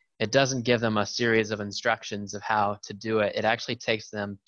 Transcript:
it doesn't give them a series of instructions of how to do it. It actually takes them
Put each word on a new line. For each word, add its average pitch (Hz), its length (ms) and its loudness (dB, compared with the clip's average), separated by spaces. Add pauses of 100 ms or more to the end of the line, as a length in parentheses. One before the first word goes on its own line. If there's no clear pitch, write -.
(200)
it 110 100 0
doesn't 135 320 2
give 120 180 4
them 110 180 2
a 101 80 0
series 113 440 2
of 104 100 -2
instructions 101 720 -4
of 101 80 -10
how 104 400 0
to - 100 -12
do 110 280 0
it. 101 140 2
It 107 100 0
actually 117 320 0
takes 113 340 -4
them 101 380 -6